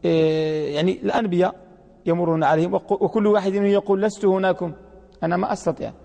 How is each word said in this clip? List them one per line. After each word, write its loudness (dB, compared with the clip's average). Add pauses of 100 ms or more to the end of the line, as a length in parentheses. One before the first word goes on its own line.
إيه، 0
يعني 0
الأنبياء 0 (500)
يمرون 0
عليهم، 2
وق-، -2
وكل 2
واحد 2
يقول: 2
"لست -2
هناكم، 0 (500)
أنا 0
ما -2
أستطيع -6 (120)